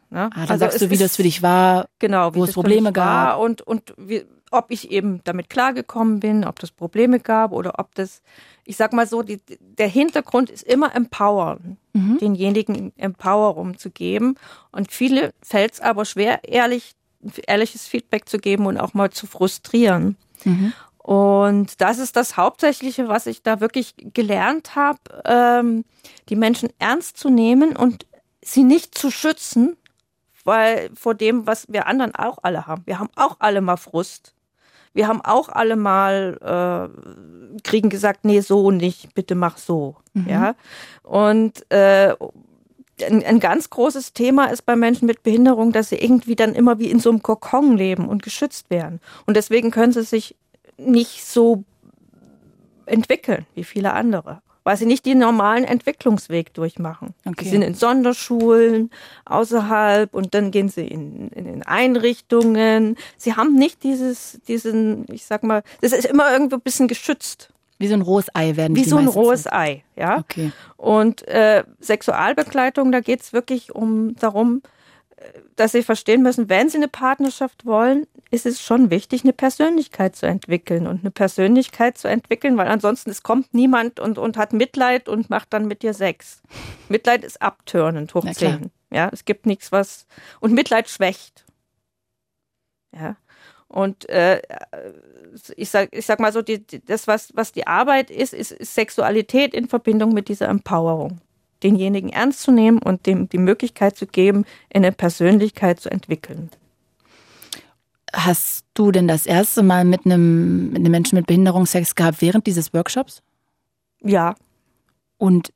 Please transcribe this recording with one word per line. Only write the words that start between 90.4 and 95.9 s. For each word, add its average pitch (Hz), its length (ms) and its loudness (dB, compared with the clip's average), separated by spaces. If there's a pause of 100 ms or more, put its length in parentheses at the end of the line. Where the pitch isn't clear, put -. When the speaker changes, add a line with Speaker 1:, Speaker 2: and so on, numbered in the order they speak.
Speaker 1:
und 220 100 2
Mitleid 233 380 0
schwächt. - 560 -6 (1500)
Ja. 160 220 -12 (520)
Und, 196 420 -6
äh, 180 320 2 (1120)
ich 202 140 -10
sag, 196 220 0